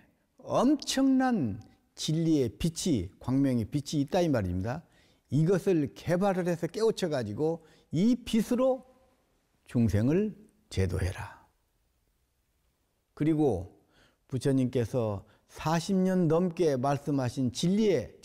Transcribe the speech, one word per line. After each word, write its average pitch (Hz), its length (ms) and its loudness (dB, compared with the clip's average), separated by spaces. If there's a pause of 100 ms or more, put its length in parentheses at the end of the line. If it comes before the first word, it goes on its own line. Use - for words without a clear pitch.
(400)
엄청난 254 1200 0 (320)
진리의 156 640 0
빛이, 151 520 -2 (100)
광명의 127 460 0
빛이 143 360 -2
있다, 180 200 -2
이 170 80 2
말입니다. 107 540 -2 (460)
이것을 165 640 2
개발을 180 540 -2
해서 170 200 -2
깨우쳐가지고 156 1000 -2 (260)
이 220 240 2 (100)
빛으로 254 600 0 (840)
중생을 127 680 2 (340)
제도해라. 92 760 -4 (1700)
그리고 147 680 0 (480)
부처님께서 123 1000 0 (220)
사십 165 500 -2
년 185 300 2
넘게 170 500 2
말씀하신 135 760 -2
진리의, 185 720 0